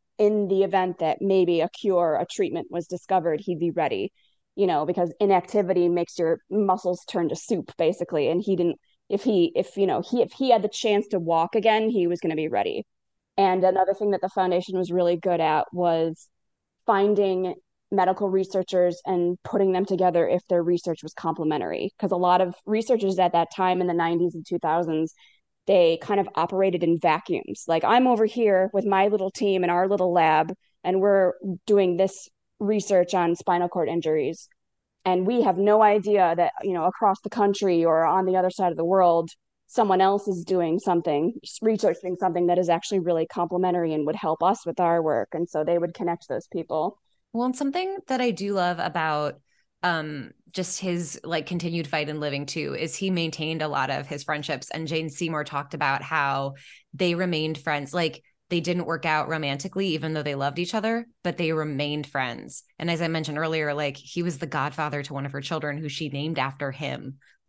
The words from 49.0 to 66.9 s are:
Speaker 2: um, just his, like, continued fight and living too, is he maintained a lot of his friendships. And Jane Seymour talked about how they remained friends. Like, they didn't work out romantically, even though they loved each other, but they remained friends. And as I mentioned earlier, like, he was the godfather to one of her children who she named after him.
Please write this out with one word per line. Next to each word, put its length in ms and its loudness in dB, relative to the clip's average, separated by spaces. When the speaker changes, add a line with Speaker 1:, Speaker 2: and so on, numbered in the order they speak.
Speaker 2:
um, 500 -4
just 280 -6
his, 440 -4
like, 240 -4
continued 400 -4
fight 200 -4
and 120 -8
living 260 -4
too, 300 -6
is 200 -6
he 140 -4
maintained 540 -4
a 40 -4
lot 220 -2
of 160 -4
his 180 -10
friendships. 460 -6
And 180 -8
Jane 220 -4
Seymour 340 -6
talked 300 -8
about 300 -2
how 500 -2
they 220 0
remained 420 -2
friends. 340 -4
Like, 320 -4
they 80 0
didn't 260 -4
work 220 -4
out 220 0
romantically, 580 -4
even 260 -4
though 80 -2
they 140 -4
loved 240 -4
each 160 -4
other, 320 -2
but 140 -4
they 160 -2
remained 520 -4
friends. 560 -8
And 140 -4
as 100 -2
I 60 -2
mentioned 320 -4
earlier, 340 -2
like, 240 -4
he 240 -8
was 160 -4
the 80 -8
godfather 560 -4
to 120 -12
one 120 -6
of 60 -8
her 100 -8
children 380 -6
who 100 -8
she 200 -8
named 280 -6
after 340 -4
him. 460 -10